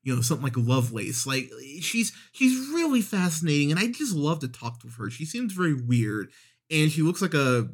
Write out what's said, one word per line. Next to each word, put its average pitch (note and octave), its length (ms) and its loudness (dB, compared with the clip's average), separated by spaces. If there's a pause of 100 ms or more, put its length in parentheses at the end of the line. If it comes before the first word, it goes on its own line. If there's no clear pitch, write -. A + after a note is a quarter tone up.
you C3 80 0
know, A#2+ 80 0
something C#3 220 0
like B2+ 120 -2
Lovelace. A#2 680 0
Like, C3+ 240 -4 (300)
she's, A3+ 320 -2 (180)
she's C4 380 2
really D4+ 320 2
fascinating, D#3 720 0
and E3+ 80 0
I A#3 80 0
just A#3+ 260 -4
love D#3 240 2
to C3 100 -6
talk A#2 340 -12
to A#2+ 60 -18
her. A#2 220 -8
She D#3 140 -10
seems A#3+ 280 -6
very F3 220 2
weird, A2+ 560 0 (400)
and D#3 220 4
she D#3 100 0
looks D#3+ 180 2
like E3 140 0
a B2+ 400 2